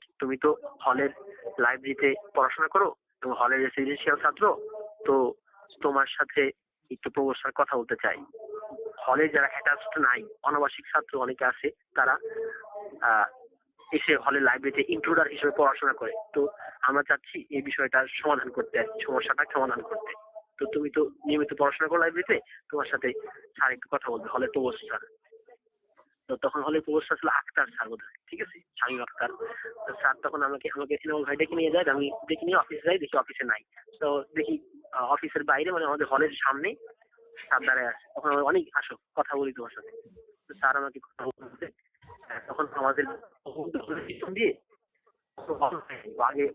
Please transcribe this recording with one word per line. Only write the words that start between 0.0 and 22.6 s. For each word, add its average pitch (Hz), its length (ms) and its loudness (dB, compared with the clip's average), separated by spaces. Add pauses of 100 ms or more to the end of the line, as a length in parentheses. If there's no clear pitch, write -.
তুমি 131 180 -2
তো 151 180 4 (300)
হলের 135 240 2 (500)
লাইব্রেরিতে 131 540 2 (220)
পড়াশোনা 139 320 2
করো 190 280 2 (280)
এবং 127 80 -2
হলের 123 280 2
রেসিডেন্সিয়াল 139 600 0
ছাত্র, 156 480 2 (380)
তো 135 280 6 (480)
তোমার 139 260 4
সাথে 143 440 2 (400)
একটু 131 180 -8
প্রফেসর 135 460 0
কথা 139 220 2
বলতে 117 240 -2
চাই। - 160 0 (880)
হলে 147 220 4
যারা 143 180 2
অ্যাটাচড 143 520 -2
নাই, 123 240 2 (200)
অনাবাসিক 143 420 0
ছাত্র 151 340 -2
অনেকে 127 260 -2
আছে, 127 240 0 (260)
তারা, 131 220 4 (840)
আহ, - 440 2 (480)
এসে 151 240 2
হলে 139 220 2
লাইব্রেরিতে 135 540 2
ইন্ট্রুডার 151 340 2
হিসেবে 147 300 0
পড়াশোনা 139 360 4
করে। 113 180 -4 (220)
তো 143 140 2 (340)
আমরা 139 220 4
চাচ্ছি - 460 -2
এই 143 120 -2
বিষয়টা 131 480 2
সমাধান 131 400 0
করতে, - 300 -2
আর 113 60 2
কি, - 200 -8
সমস্যাটা 135 380 0 (100)
সমাধান 127 280 0
করতে। - 320 -8 (460)
তো 143 140 0
তুমি 147 160 -2
তো 147 200 2 (160)
নিয়মিত 147 340 0
পড়াশোনা 147 280 4
করো 165 140 2
লাইব্রেরিতে, 165 380 2 (300)